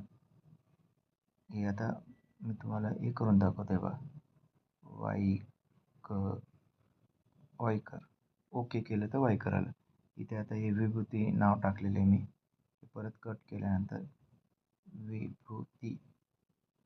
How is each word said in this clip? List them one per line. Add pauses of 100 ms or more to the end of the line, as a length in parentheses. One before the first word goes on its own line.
(1500)
हे
आता (500)
मी
तुम्हाला
हे
करून
दाखवतोय
बघा, (880)
वाईक-, (1500)
वायकर. (540)
ओके
केलं
तर
वायकर
आलं. (460)
इथे
आता
हे
विभूती
नाव
टाकलेलं
आहे
मी. (760)
परत (120)
कट (140)
केल्यानंतर (960)
विभूती. (880)